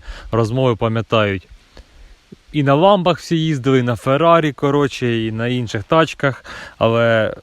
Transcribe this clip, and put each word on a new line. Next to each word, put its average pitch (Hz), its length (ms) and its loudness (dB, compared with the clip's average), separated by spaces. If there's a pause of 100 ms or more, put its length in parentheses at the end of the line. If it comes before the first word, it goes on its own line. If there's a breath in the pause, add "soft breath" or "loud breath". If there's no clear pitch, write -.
(320 loud breath)
розмови 117 440 0
пам'ятають. 110 720 -2 (1040 soft breath)
І 151 100 -2
на 139 120 4
ламбах 180 440 4
всі - 180 -4
їздили, 135 420 0
і 123 40 2
на 120 140 -2
Феррарі, 156 560 2
коротше, 131 720 -2
і 110 60 -6
на 113 140 -4
інших 120 380 -4
тачках. 156 600 0 (340 loud breath)
Але 113 640 2